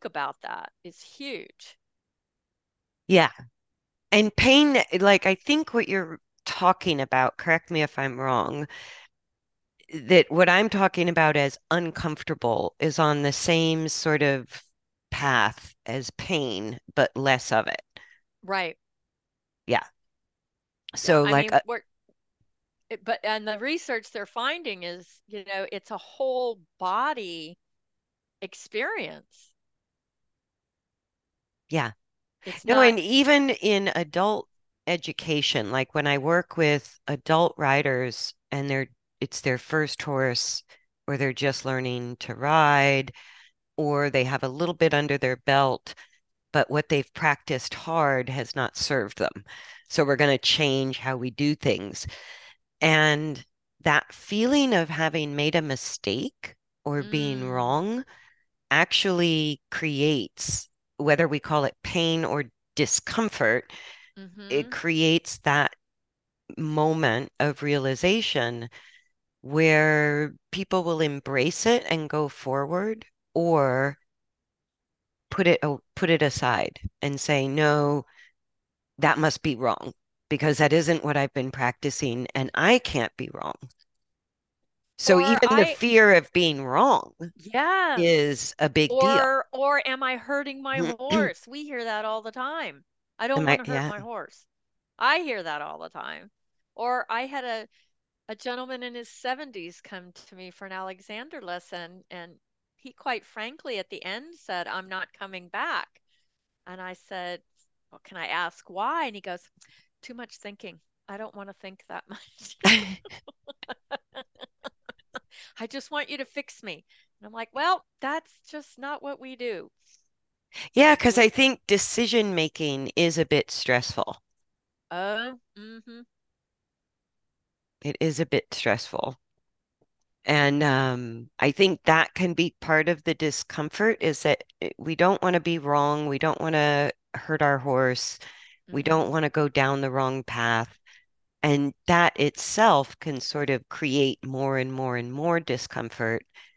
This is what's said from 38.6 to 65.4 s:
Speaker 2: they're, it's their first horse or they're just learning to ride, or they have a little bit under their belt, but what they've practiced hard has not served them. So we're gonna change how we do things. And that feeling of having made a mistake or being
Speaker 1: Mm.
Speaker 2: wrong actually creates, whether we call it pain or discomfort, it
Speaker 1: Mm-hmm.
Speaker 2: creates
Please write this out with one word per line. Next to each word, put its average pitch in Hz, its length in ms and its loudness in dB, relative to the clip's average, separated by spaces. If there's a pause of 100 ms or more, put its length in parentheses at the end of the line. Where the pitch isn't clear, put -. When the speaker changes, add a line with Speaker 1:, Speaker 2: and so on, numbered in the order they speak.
Speaker 2:
they're, 135 180 -4 (320)
it's - 220 -8
their 127 160 0
first - 440 -4
horse 131 640 -2 (440)
or 139 100 -2
they're 135 160 0
just 139 320 -2
learning 123 520 -4
to - 160 -10
ride, 139 800 4 (640)
or 147 340 0
they 131 140 2
have 131 200 -4
a 131 40 -2
little 165 260 -4
bit 160 200 4
under 143 240 0
their 127 180 -2
belt, 139 580 0 (580)
but - 180 2
what 147 200 0
they've 143 240 -2
practiced 147 600 -2
hard 139 560 0
has 131 260 -6
not 127 200 -4
served 113 420 -4
them. - 260 -4 (460)
So 151 140 2
we're 139 120 2
gonna 139 220 2
change 135 600 0
how 131 200 -4
we 123 120 -6
do 147 260 0
things. 101 500 -4 (720)
And 156 640 2 (380)
that 151 300 2
feeling 247 600 2
of 165 140 2
having 156 480 -2
made 151 180 0
a 165 80 2
mistake 139 920 -6 (300)
or 143 180 -4
being 143 420 -4
Speaker 1:
Mm. 127 40 -6
Speaker 2:
wrong 147 560 -2 (640)
actually 160 1000 2
creates, 147 960 -2 (300)
whether 147 300 4
we 143 120 -2
call 151 240 0
it - 200 -4
pain 165 400 0
or 143 200 -2 (320)
discomfort, 127 960 0 (800)
it 143 200 -2
Speaker 1:
Mm-hmm. - 20 -12
Speaker 2:
creates 160 680 0